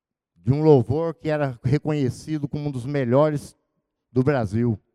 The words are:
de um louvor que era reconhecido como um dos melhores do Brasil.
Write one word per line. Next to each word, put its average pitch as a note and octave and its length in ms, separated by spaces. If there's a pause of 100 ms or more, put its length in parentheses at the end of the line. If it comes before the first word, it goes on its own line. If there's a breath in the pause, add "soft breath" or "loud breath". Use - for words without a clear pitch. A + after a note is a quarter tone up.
(360)
de F2+ 160
um D3 100
louvor D3+ 540
que D#3 140
era C#3+ 340
reconhecido D3 840
como D3 220
um - 20
dos B2 140
melhores C#3+ 720 (540)
do B2+ 120
Brasil. A#2 560 (160)